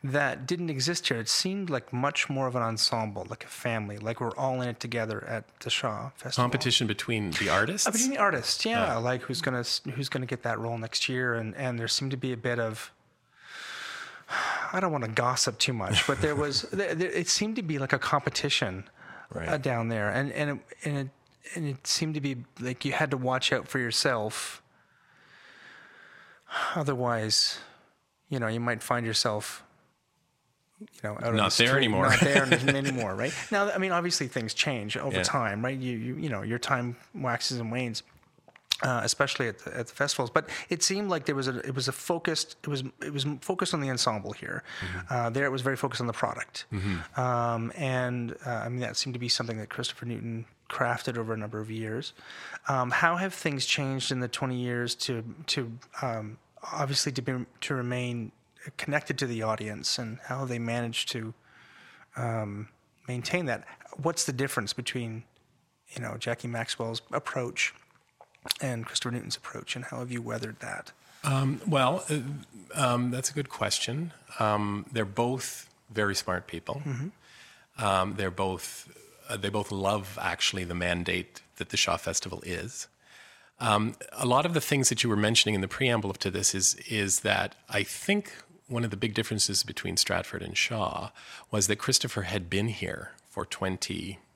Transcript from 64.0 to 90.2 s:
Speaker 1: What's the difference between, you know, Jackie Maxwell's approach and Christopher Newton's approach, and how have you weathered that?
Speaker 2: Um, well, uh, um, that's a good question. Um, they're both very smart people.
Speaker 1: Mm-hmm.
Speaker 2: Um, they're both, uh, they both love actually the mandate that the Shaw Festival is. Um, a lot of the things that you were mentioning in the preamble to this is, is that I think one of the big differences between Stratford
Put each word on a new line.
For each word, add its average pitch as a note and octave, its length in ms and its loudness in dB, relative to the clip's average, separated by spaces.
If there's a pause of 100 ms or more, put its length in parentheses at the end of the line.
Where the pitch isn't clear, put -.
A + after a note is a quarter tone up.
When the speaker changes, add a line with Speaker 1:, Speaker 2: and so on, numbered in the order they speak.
Speaker 1:
What's E3 220 2
the - 80 -2
difference B2+ 400 0
between, A#2+ 500 -4 (720)
you A#2+ 80 -6
know, A2+ 160 -4
Jackie A#2 300 -4
Maxwell's A2+ 520 -4 (120)
approach - 600 -2 (880)
and A#2+ 240 -2
Christopher - 280 -2
Newton's A#2+ 240 -4
approach, - 400 -8
and B2 80 -8
how B2 160 -8
have B2 100 -8
you A#2+ 100 -4
weathered A2+ 380 -6
that? - 320 -10 (320)
Speaker 2:
Um, C3+ 420 2
well, C#3+ 460 4
uh, D3+ 80 2 (560)
um, B2 380 4
that's B2+ 180 -2
a - 40 -16
good C#3+ 140 -2
question. C#3 640 -2 (280)
Um, G#2 500 2
they're A2+ 140 0
both A#2+ 640 -2 (220)
very G#2 260 2
smart F#2 320 -2
people. B2+ 360 -6
Speaker 1:
Mm-hmm. - 1000 -8
Speaker 2:
Um, G2 320 4
they're G2 140 0
both, F#2 580 -4 (400)
uh, G#2 80 -4
they G2+ 120 -2
both G2+ 240 -2
love G2 480 0
actually F#2 440 0
the E2+ 100 -4
mandate F2 680 0 (140)
that - 140 -8
the G2+ 60 -2
Shaw E2+ 200 2
Festival - 500 -4
is. F#2 400 -6 (720)
Um, A2 360 4 (180)
a - 140 0
lot C3 200 6
of E3+ 80 0
the D#3 60 4
things C#3 280 4
that A#2 140 2
you A#2+ 80 4
were G#2 60 4
mentioning G#2+ 400 4
in G2 60 2
the F#2+ 60 -2
preamble A#2 440 2
to - 180 -2
this F#2+ 240 2
is, G2 200 4 (140)
is G2+ 320 2
that G2 360 2 (120)
I G#2 140 2
think - 500 -2 (360)
one A#2 160 0
of A2 60 -2
the G2+ 60 -6
big G#2+ 180 -2
differences G#2+ 500 2
between - 320 -4
Stratford - 460 0